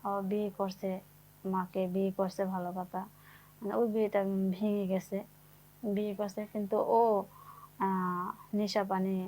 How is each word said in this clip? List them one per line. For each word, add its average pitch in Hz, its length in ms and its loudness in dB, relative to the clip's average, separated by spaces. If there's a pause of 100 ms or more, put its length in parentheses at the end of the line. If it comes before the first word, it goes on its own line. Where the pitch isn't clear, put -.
ও 202 80 -2 (100)
বিয়ে 208 280 0
করছে, 190 400 -2 (560)
মাকে 190 420 0
বিয়ে 190 240 2
করছে, 190 340 0
ভালো 185 280 -2
কথা, 185 280 -6 (520)
মানে 208 220 -6
ওই 233 120 4
বিয়েটা 214 340 2 (300)
ভেঙে 202 360 0
গেছে, 190 300 -2 (680)
বিয়ে 208 320 -2
করছে, 202 300 -4
কিন্তু 208 320 -2 (120)
ও, 226 120 6 (800)
আহ, 185 480 0 (260)
নেশা 208 300 0
পানি 190 320 0 (120)